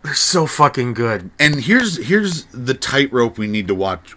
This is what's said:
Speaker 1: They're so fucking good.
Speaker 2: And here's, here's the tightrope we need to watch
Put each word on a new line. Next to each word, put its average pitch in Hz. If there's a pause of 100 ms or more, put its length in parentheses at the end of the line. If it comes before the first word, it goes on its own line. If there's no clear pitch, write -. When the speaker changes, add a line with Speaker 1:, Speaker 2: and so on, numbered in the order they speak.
Speaker 1:
They're 151
so 165
fucking 135
good. 107
Speaker 2:
And 147
here's, 202
here's 185
the 127
tightrope 123
we 107
need 104
to 101
watch 92